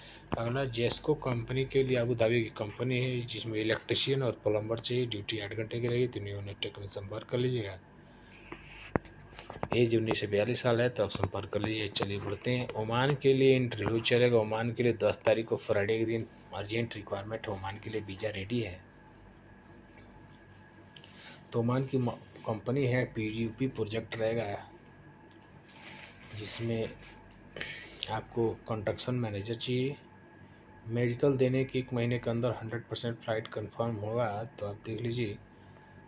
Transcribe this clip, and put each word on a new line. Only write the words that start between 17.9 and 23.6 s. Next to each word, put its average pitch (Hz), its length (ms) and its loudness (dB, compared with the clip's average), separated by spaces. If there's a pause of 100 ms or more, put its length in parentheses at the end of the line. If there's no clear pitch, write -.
visa 101 280 -6
ready 101 320 -2
है। 92 200 -6 (2750)
तो 120 80 0
ओमान 123 260 4
की 131 120 0
म-, 120 120 2 (380)
company 123 380 0
है, 123 200 4
पीयूपी 113 640 -2